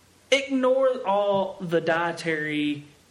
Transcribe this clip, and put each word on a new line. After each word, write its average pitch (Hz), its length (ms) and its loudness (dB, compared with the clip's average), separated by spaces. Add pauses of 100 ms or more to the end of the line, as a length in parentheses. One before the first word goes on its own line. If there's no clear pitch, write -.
(300)
Ignore 262 760 2
all 196 540 0
the 165 200 0
dietary 156 1040 -2 (260)